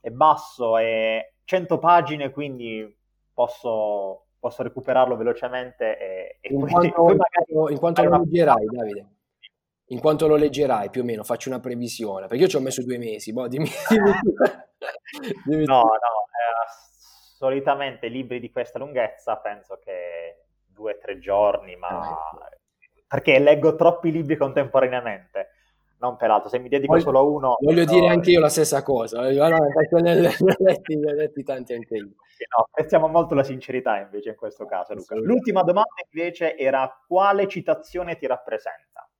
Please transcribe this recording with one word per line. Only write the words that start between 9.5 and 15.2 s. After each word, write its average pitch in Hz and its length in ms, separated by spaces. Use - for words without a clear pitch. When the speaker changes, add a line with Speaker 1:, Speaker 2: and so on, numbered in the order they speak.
Speaker 2:
In 123 100
quanto 151 280
lo 151 80
leggerai, 131 540
più 127 100
o 123 40
meno, 113 200
faccio 120 240
una 127 120
previsione, 113 680
perché 120 160
io 185 60
ci - 80
ho 139 40
messo 131 240
due 123 140
mesi, 113 340
boh, 123 160
dimmi, 123 200
<laughs> - 200
dimmi 202 320
tu. 214 120